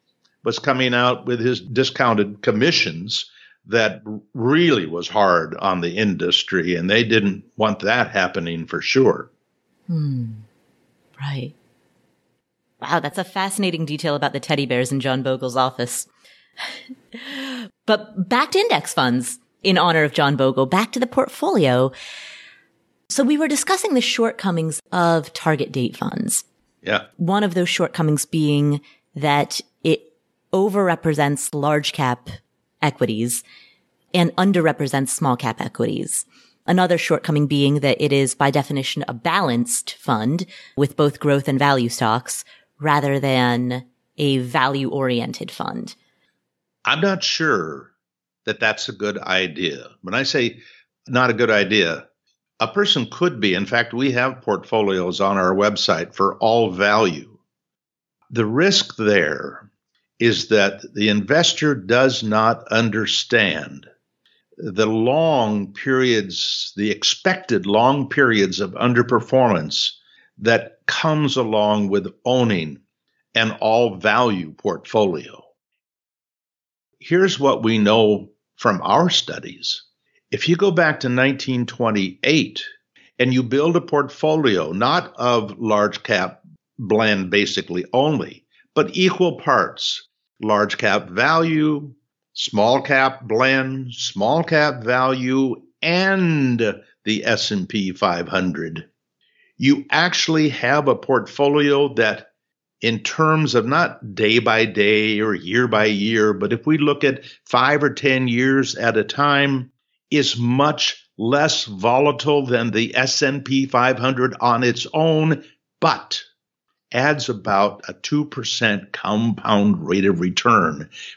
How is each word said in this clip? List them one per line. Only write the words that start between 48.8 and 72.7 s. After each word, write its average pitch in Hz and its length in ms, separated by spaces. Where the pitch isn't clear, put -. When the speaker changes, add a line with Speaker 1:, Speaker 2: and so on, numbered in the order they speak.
Speaker 1:
a 120 40
good 104 240
idea. 87 720
When 90 120
I 131 100
say 131 360
not 127 220
a 113 40
good 110 160
idea, 95 580
a 113 80
person 196 420
could 170 300
be. 101 140
In 98 120
fact, 117 280
we 127 180
have 127 300
portfolios 95 800
on 98 160
our 92 160
website 98 600
for - 240
all 113 340
value. 95 680
The 117 140
risk 147 520
there 76 720
is 113 300
that 101 440
the 107 160
investor 139 640
does 120 480
not 110 460
understand 101 1200
the 104 280
long 113 880
periods, 120 1000
the 104 160
expected 120 760
long 127 420
periods 101 520
of 95 120
underperformance 120 1200
that 113 480
comes 151 520
along 107 500
with 98 260
owning 107 560